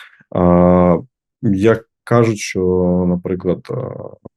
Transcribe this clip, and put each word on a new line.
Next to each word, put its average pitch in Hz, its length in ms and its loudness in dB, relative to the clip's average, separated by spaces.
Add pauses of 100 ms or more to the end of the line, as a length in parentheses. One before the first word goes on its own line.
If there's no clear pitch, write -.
(360)
А, 90 640 4 (440)
як 110 440 0 (180)
кажуть, 113 340 0
що, 92 720 -2
наприклад, 90 640 -6
а, - 40 -8 (600)